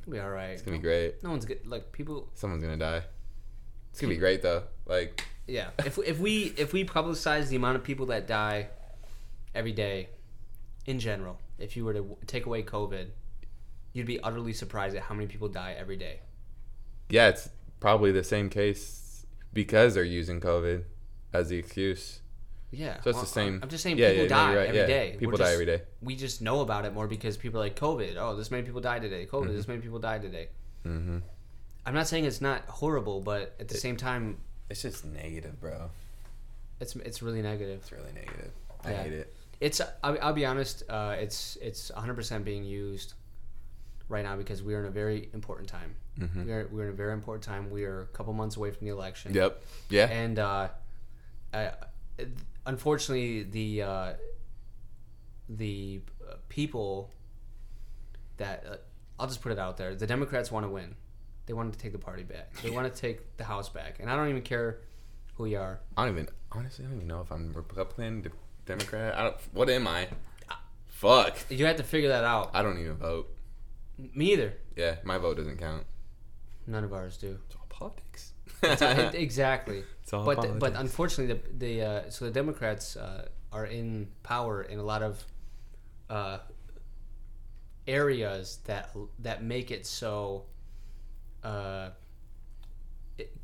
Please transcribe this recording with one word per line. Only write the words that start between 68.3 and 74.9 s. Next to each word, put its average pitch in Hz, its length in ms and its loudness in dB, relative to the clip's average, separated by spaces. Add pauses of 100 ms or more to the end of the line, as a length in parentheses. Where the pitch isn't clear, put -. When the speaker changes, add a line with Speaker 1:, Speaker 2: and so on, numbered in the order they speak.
Speaker 2:
Democrat. 104 500 -2
I 104 80 2
don't, - 120 2 (160)
what 127 180 6
am 127 180 4
I? 87 200 0 (800)
Fuck. 104 520 8 (100)
Speaker 1:
You 135 180 4
have 165 100 6
to 139 60 -2
figure 147 280 4
that 120 140 6
out. 113 300 4
Speaker 2:
I 104 80 6
don't 95 160 4
even 80 160 0
vote. 82 400 -2 (800)
Speaker 1:
Me 165 180 6
either. 117 220 4 (220)
Speaker 2:
Yeah, 82 280 2